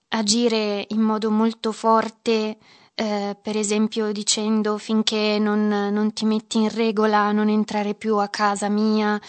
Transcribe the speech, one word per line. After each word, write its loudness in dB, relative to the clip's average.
agire 0
in -2
modo 0
molto 0
forte, 0
eh, -4
per -6
esempio 0
dicendo: 0
'Finché 0
non, 0
non 0
ti -6
metti 0
in 2
regola, 2
non 2
entrare 0
più -2
a 0
casa -2
mia', 2